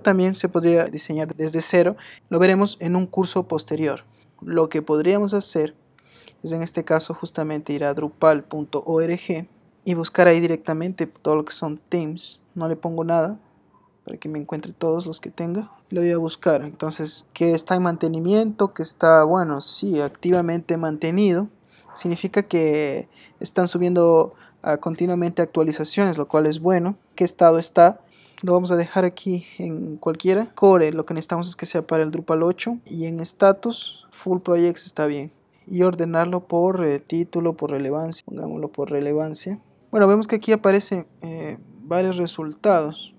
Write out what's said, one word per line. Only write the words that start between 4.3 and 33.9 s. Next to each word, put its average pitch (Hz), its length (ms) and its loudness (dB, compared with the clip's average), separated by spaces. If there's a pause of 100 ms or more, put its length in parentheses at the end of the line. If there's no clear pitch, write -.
Lo 165 280 0
que 160 140 -4
podríamos 185 520 0
hacer 156 400 -2 (720)
es 156 80 -8
en 165 100 -4
este 165 220 -6
caso 160 280 -2
justamente 156 600 -8
ir 143 100 -4
a 143 100 -2
drupal 151 520 2
punto 147 420 -8
org 165 640 -2 (360)
y 185 100 -2
buscar 170 340 4
ahí 165 100 6
directamente 165 720 -4
todo - 260 -2
lo 151 100 0
que - 100 -10
son 156 340 -8
themes. 165 520 -6 (140)
No 165 140 -4
le 160 80 -2
pongo 165 260 -6
nada 170 380 0 (640)
para - 120 -14
que - 120 -12
me 151 100 -8
encuentre 156 340 -10
todos 170 340 -4
los 160 120 -10
que - 120 -14
tenga. 175 420 -8 (180)
Lo 175 120 -2
voy 175 80 2
a 170 80 0
buscar. 160 460 0
Entonces, 156 680 -8
que 170 220 2
está 160 200 -2
en 180 80 2
mantenimiento, 180 920 0
que 190 80 -6
está, 165 420 6
bueno, 160 360 0
sí, 185 400 -2
activamente 170 800 0
mantenido. 175 720 0 (460)
Significa 185 480 -4
que 151 640 0 (300)
están 180 300 0
subiendo, 175 640 4 (280)
ah, 151 160 -2
continuamente 170 640 -2
actualizaciones, 160 720 0
lo 143 100 -4
cual 156 200 2
es 156 140 -2
bueno. 180 360 2 (180)
¿Qué 185 100 0
estado 165 340 6
está? 170 420 6 (420)
Lo 180 100 0
vamos 180 180 2
a 175 60 2
dejar 170 280 0
aquí 180 420 -4 (120)
en 165 380 -8
cualquiera. 185 580 -2
Core, 175 380 6
lo 160 120 -4
que 170 100 -8
necesitamos 170 340 -6
es 170 80 -8
que 170 100 -8
sea 165 200 -4
para 160 160 0
el 156 80 -2
Drupal 160 320 -2
ocho. 185 440 -2
Y 165 200 -8
en 165 140 -8
status, 196 920 0